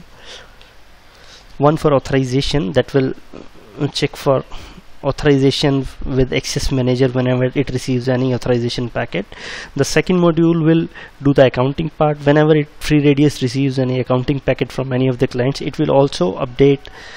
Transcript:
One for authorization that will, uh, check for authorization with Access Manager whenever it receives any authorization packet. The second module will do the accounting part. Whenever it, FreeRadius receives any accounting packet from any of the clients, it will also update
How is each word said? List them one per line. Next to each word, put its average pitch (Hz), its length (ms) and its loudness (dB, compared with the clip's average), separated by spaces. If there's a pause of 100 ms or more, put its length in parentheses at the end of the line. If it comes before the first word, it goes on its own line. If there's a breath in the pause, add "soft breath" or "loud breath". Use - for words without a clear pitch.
(1600 loud breath)
One 151 180 4
for 151 160 2
authorization 135 800 0
that - 220 0
will, 131 180 0 (640)
uh, 143 100 -2
check - 280 -6
for 135 260 0 (600 loud breath)
authorization 139 840 2 (200)
with 131 260 0
Access - 400 -4
Manager 127 360 2
whenever 127 360 0 (100)
it 139 140 -2
receives 127 400 -4
any 127 260 0
authorization 120 540 -2
packet. 123 380 -8 (500 loud breath)
The 139 80 2
second 170 360 0
module 170 440 2
will 165 240 2 (340 loud breath)
do 139 120 4
the 139 120 6
accounting 135 440 -2
part. 151 340 0
Whenever 151 320 4
it, 147 120 0 (120)
FreeRadius 147 600 2
receives 131 360 -2
any 131 220 0
accounting 127 400 0
packet - 320 -2
from 131 180 -6
any 131 160 0
of 127 120 0
the 131 100 0
clients, 127 320 -2
it 160 180 -8
will 151 120 0
also 143 480 0
update 139 500 0 (280 loud breath)